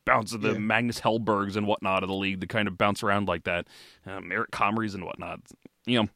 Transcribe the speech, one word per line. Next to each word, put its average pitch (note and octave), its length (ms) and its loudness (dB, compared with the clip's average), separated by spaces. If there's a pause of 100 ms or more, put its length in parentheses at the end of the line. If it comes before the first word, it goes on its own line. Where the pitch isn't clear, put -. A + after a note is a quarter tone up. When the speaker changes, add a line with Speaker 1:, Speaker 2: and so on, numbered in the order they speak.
Speaker 1:
bounce, A#2 260 4
the A2 220 0
Speaker 2:
Yeah. G#2+ 60 -2
Speaker 1:
Magnus A2 400 0
Hellbergs G#2 560 2
and G#2 100 0
whatnot F#2+ 380 0
of F#2 60 -2
the G2 60 -2
league G2 260 -2
that F#2 80 -6
kind G#2+ 180 0
of F#2 100 -4
bounce G2+ 240 2
around G2+ 260 2
like F2 180 -2
that, F2 220 -2 (380)
um, F#2 260 -12
Eric A2 200 -2
Comrys G#2+ 420 0
and F#2 120 -8
whatnot. F2 340 -10 (480)
You A#2 160 4
know, G#2 120 0